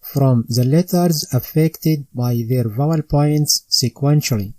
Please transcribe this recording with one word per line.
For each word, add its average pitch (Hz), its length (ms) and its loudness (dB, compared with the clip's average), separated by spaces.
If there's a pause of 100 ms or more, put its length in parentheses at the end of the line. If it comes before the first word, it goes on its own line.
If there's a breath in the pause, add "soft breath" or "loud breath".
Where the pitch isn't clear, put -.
from 131 460 2
the 117 160 0
letters 170 680 0
affected 156 800 0
by 120 340 -2
their 120 220 0
vowel 147 320 -2
points 147 680 0
sequentially. 123 880 0